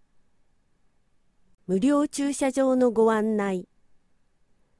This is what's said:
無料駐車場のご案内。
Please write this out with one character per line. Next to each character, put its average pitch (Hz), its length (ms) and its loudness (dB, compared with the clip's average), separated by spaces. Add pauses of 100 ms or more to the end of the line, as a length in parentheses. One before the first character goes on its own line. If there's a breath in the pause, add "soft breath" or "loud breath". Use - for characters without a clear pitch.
(1700)
無 185 140 -2
料 285 260 2
駐 285 260 -4
車 269 200 -2
場 262 240 2
の 247 160 2
ご 220 180 2
案 220 260 0
内。 196 320 -4 (1120)